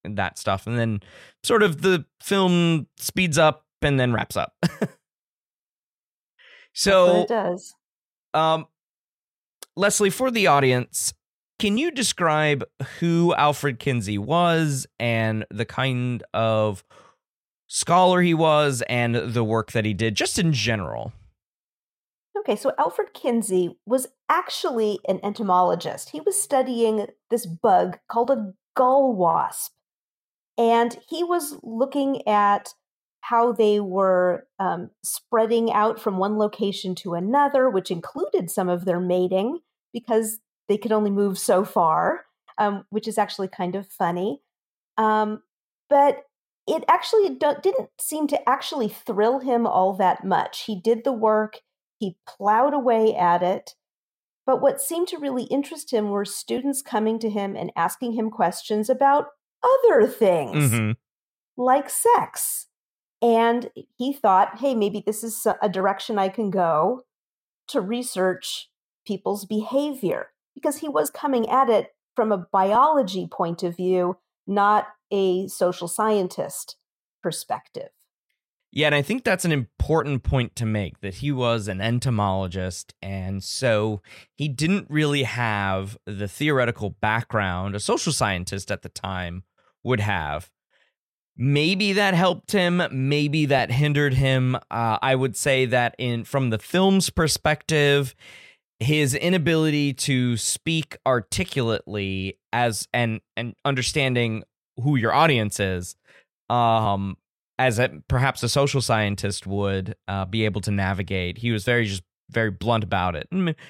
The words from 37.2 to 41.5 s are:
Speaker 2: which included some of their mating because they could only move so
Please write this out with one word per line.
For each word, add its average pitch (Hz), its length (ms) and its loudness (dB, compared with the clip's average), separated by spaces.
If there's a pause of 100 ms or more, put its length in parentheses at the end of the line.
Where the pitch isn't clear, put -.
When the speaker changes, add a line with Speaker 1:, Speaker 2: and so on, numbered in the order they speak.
Speaker 2:
which 190 220 0
included 262 580 -4
some 185 200 -2
of 180 160 -2
their 175 160 0
mating 185 580 0 (340)
because 226 460 -2 (300)
they 202 80 2
could 208 160 -4
only 214 180 2
move 202 260 0
so 196 280 2